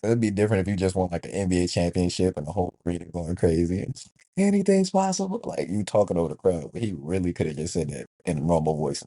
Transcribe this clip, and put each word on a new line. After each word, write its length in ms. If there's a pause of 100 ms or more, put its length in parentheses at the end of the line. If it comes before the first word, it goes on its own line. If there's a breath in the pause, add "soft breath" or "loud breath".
It'd 200
be 100
different 300
if 100
you 60
just 180
won, 160
like, 140
an 60
N 180
B 140
A 40
championship 680
and 100
the 60
whole 200 (120)
arena 200
going 300
crazy. 440
It's, 300 (280)
Anything's 520
possible. 540
Like, 260
you 140
talking 340
over 120
the 60
crowd, 380
but 80
he 160
really 360
coulda 200
just 200
said 180
that 160 (180)
in 140
a 20
normal 360
voice. 300